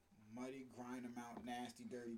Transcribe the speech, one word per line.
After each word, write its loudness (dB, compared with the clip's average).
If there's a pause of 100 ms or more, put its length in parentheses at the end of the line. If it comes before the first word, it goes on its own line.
(340)
muddy, 0
grind 0
'em 0
out, -2
nasty, 2
dirty 2